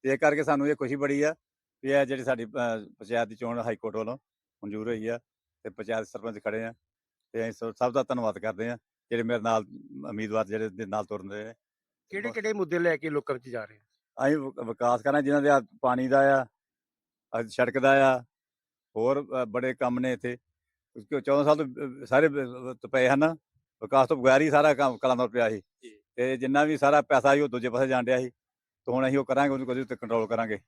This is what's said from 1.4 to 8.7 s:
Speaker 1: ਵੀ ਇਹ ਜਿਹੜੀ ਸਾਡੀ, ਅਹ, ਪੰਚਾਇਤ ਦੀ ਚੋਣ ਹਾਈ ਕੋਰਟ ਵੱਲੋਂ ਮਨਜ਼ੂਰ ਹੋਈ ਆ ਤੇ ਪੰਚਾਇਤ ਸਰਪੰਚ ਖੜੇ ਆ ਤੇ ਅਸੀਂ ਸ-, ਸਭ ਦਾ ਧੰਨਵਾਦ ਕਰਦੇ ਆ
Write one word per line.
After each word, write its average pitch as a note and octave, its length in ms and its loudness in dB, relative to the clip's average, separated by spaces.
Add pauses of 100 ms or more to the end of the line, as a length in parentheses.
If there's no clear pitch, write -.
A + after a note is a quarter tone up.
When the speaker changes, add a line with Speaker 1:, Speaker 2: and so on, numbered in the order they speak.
Speaker 1:
ਵੀ C3+ 80 -4
ਇਹ C#3 160 2
ਜਿਹੜੀ C3 180 -6
ਸਾਡੀ, A#2 200 -2
ਅਹ, A2 40 -12 (500)
ਪੰਚਾਇਤ A2+ 300 -4
ਦੀ A2 60 -18
ਚੋਣ A#2 240 -8
ਹਾਈ A2+ 180 -4
ਕੋਰਟ G#2+ 200 -8
ਵੱਲੋਂ A2+ 220 -6 (460)
ਮਨਜ਼ੂਰ G#2+ 240 -8
ਹੋਈ A2 180 -6
ਆ A#2 120 -4 (440)
ਤੇ A2 80 -12
ਪੰਚਾਇਤ A2 360 -6
ਸਰਪੰਚ A2 320 -12
ਖੜੇ A2 260 -6
ਆ A2+ 100 -12 (580)
ਤੇ A2+ 180 -6
ਅਸੀਂ - 20 -14
ਸ-, A2+ 240 -10
ਸਭ B2 160 0
ਦਾ C3 100 0
ਧੰਨਵਾਦ A2+ 360 -4
ਕਰਦੇ G#2+ 300 -6
ਆ A#2+ 100 -8 (320)